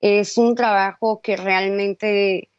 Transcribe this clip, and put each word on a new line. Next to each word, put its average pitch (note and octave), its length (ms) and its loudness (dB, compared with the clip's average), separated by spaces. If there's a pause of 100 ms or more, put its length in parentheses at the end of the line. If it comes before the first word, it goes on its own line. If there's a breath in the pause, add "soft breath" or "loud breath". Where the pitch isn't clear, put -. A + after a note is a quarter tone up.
Es G3+ 360 2
un A#3 180 4
trabajo G#3+ 680 0
que G3+ 140 -2
realmente G3 1120 -2 (100)